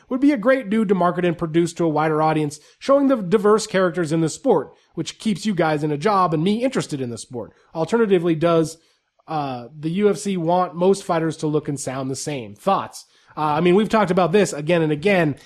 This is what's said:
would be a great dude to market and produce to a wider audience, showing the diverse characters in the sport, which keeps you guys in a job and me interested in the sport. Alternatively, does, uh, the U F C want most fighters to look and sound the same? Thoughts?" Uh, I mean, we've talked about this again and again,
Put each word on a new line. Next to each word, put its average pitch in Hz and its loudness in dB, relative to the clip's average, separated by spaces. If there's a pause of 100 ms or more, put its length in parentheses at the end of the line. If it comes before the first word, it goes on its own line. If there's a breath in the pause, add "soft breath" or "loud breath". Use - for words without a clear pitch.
would 254 -4
be 285 6
a 285 2
great 254 0
dude 220 0
to 202 2
market 180 2
and 170 0
produce 165 -2
to 170 -2
a 165 2
wider 151 0
audience, 156 -2 (180 soft breath)
showing 277 2
the 262 2
diverse 208 2
characters 175 0
in 165 0
the 160 0
sport, 175 0 (200 soft breath)
which - -10
keeps 208 -4
you 214 -2
guys 156 0
in 156 -2
a 147 -2
job 185 2
and 156 0
me 208 0
interested 165 -4
in 123 -6
the 117 -10
sport. 110 -12 (220 soft breath)
Alternatively, 175 2
does, 160 0 (500)
uh, 135 -6 (100)
the 151 -6
U 202 2
F 196 0
C 202 -4
want 180 0
most 190 2
fighters 160 -2
to 156 -4
look 151 -2
and 143 -4
sound 135 -6
the 135 -8
same? 127 -8
Thoughts?" 131 -4 (320 soft breath)
Uh, 151 0
I 151 0
mean, 175 4
we've 208 2
talked 208 2
about 175 2
this 190 2
again 151 0
and 156 0
again, 156 0 (100)